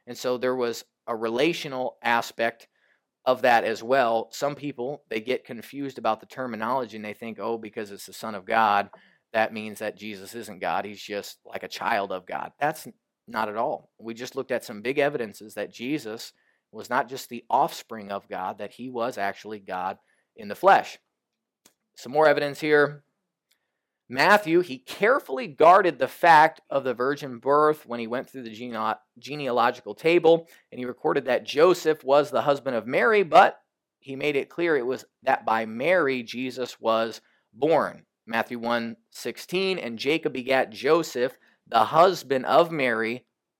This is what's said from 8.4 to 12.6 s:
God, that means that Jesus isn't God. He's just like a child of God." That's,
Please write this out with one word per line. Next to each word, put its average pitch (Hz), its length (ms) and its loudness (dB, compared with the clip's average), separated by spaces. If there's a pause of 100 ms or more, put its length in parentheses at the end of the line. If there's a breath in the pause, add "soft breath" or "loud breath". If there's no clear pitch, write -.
God, 104 460 2 (420 soft breath)
that 110 200 0
means 107 260 -10
that 107 180 -8
Jesus 98 380 -14
isn't 104 240 -14
God. 90 260 -4
He's 101 160 -14
just - 440 -10
like - 180 -14
a 92 60 -12
child 101 420 -4
of 92 160 -10
God." - 320 -10
That's, 156 300 -6 (420)